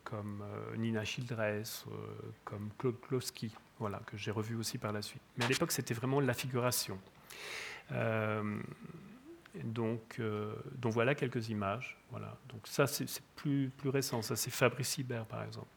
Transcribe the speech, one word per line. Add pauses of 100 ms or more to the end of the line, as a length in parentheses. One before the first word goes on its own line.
comme,
euh,
Nina
Childress,
euh, (520)
comme
Claude
Klosky, (240)
voilà,
que
j'ai
revu
aussi
par
la
suite. (160)
Mais
à
l'époque,
c'était
vraiment
la
figuration. (920)
Euh, (1040)
donc,
euh, (220)
donc
voilà
quelques
images. (140)
Voilà. (120)
Donc
ça,
c'est,
c'est (120)
plus,
plus
récent.
Ça,
c'est
Fabrice
Hibert,
par
exemple.